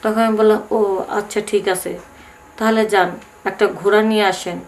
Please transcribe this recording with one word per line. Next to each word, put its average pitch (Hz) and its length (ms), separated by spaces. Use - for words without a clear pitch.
তখন 214 200
আমি 220 160
বললাম, 214 240
"ও 202 380
আচ্ছা, 208 380
ঠিক 196 200
আছে, 180 320
তাহলে 220 280
যান, 190 260
একটা 202 220
ঘোড়া 196 340
নিয়ে 214 240
আসেন, 185 420